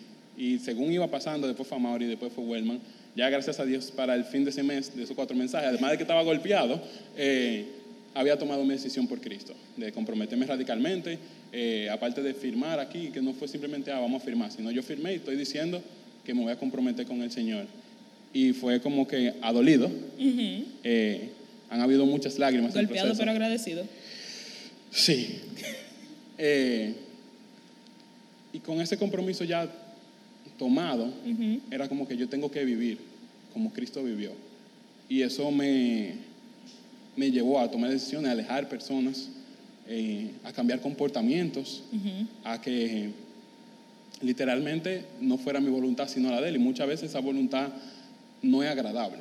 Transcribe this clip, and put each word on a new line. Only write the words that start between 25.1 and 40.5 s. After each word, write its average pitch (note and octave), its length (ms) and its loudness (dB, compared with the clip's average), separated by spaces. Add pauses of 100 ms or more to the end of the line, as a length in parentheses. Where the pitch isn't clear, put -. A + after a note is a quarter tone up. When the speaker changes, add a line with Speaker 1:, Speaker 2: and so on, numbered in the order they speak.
Speaker 1:
Eh, B2+ 560 2 (1600)
y D#3 60 -8
con D#3+ 240 -4
ese F#3 160 0
compromiso F#3 460 0
ya E3+ 220 0 (920)
tomado, E3 480 2
Speaker 2:
Ujú. A#3 540 -2 (100)
Speaker 1:
era C4 180 -2
como C3+ 200 -2
que B2+ 80 -4
yo B2 140 0
tengo C#3+ 200 -2
que C#3+ 140 -2
vivir A#2+ 340 0 (540)
como A2 220 -2
Cristo B2+ 280 -6
vivió. G#2 300 -4 (760)
Y C3 140 2
eso C#3+ 280 0
me, B2+ 640 4 (1040)
me C3+ 140 2
llevó B2+ 300 4
a A#2+ 100 2
tomar A#2+ 200 0
decisiones, C3+ 380 -2
a B2 40 2
alejar A#2+ 360 -2
personas, C3 600 -2 (600)
eh, A2 420 -2 (140)
a A#2+ 80 -12